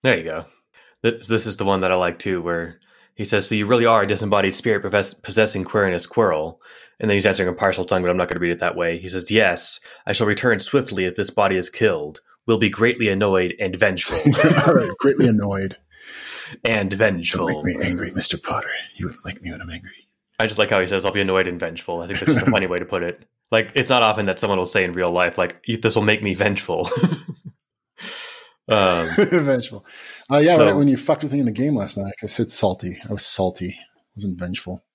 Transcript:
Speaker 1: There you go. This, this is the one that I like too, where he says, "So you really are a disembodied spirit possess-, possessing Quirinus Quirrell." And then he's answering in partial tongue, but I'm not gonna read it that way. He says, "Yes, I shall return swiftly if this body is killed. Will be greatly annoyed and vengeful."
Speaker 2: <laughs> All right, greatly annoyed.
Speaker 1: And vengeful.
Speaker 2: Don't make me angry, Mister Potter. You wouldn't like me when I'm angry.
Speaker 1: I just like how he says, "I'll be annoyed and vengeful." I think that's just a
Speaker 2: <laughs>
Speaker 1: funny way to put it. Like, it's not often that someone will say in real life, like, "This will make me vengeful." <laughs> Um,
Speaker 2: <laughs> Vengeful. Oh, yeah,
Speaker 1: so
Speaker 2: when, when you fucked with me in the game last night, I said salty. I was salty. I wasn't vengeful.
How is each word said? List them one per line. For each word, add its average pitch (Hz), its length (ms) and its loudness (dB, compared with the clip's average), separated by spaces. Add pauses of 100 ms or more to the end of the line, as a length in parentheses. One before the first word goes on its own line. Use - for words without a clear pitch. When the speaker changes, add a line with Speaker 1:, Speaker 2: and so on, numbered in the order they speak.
Speaker 1:
There 123 160 4
you 80 60 -8
go. 80 220 -8 (560)
This, 117 260 -2
this 113 180 0
is 101 120 -4
the 104 60 -4
one 98 160 2
that 92 120 2
I - 20 4
like 87 240 0
too, 92 240 -4
where 85 380 -6 (340)
he 104 100 -8
says, 98 240 2
"So 110 60 0
you 104 120 0
really 117 200 4
are 113 160 6
a 101 40 2
disembodied 98 480 0
spirit 107 280 0
possess-, 98 320 -2
possessing 107 500 0
Quirinus 92 440 0
Quirrell." 85 500 0 (400)
And 110 100 -2
then 104 60 2
he's 101 120 2
answering 95 220 2
in 90 60 -4
partial 95 300 0
tongue, 92 180 0
but 87 80 0
I'm 90 60 2
not 90 120 0
gonna 87 120 -4
read 87 120 0
it 85 80 -6
that 87 160 -2
way. 85 220 -2
He 90 100 -12
says, 90 220 -6
"Yes, 101 480 2 (280)
I 104 60 -2
shall 104 140 2
return 104 320 2
swiftly 95 460 0
if 90 120 -2
this 98 140 -4
body 98 260 2
is 90 140 -2
killed. 78 500 -2 (260)
Will 113 120 4
be 107 120 2
greatly 110 380 2
annoyed 95 520 2
and 92 160 -2
vengeful." 92 420 0
Speaker 2:
<laughs> - 480 4
All - 80 4
right, - 240 2
greatly - 300 2
annoyed. 98 480 -2 (880)
Speaker 1:
And 104 280 0
vengeful. 95 540 0
Speaker 2:
Don't 76 180 -4
make - 140 -2
me - 60 -2
angry, 90 280 -4
Mister - 260 0
Potter. - 320 -6 (240)
You - 120 -8
wouldn't - 180 -12
like - 180 -14
me 87 100 -10
when - 100 -14
I'm 82 80 -14
angry. - 380 -18 (300)
Speaker 1:
I 110 80 2
just 107 120 -4
like 104 120 2
how 101 100 4
he 92 60 2
says, 92 200 -2
"I'll 95 60 0
be 101 100 0
annoyed 95 240 2
and 87 140 -6
vengeful." 85 420 -8
I 87 40 -10
think 95 140 -6
that's 147 140 0
just 113 120 0
a - 40 4
Speaker 2:
<laughs> - 0 -
Speaker 1:
funny 98 160 2
way 87 120 -2
to 90 80 -6
put 90 160 -4
it. 87 240 -8 (260)
Like, 110 240 0
it's 127 140 0
not 123 120 6
often 107 240 2
that 92 140 -2
someone 101 180 0
will 92 80 0
say 95 160 0
in 90 100 -2
real 87 200 0
life, 87 260 0
like, 90 240 -2 (200)
"This 107 120 2
will 110 80 4
make 107 200 2
me 101 120 -2
vengeful." 95 600 -2
<laughs> - 60 -2 (1700)
Um, 92 420 2
Speaker 2:
<laughs> - 60 -2
Vengeful. 139 680 0 (420)
Oh, 143 120 4
yeah, 165 160 6
Speaker 1:
so 151 100 8
Speaker 2:
when, 156 120 4
when 143 100 4
you 131 80 4
fucked - 260 -2
with 147 100 -6
me 143 60 0
in 135 80 0
the 110 60 0
game 131 240 -2
last 101 200 -4
night, 98 260 -6
I 107 40 -8
said - 240 -4
salty. 95 480 -2 (100)
I 101 40 -6
was 101 120 -6
salty. 90 540 -2
I - 380 -20
wasn't 95 240 -6
vengeful. 90 440 -10 (100)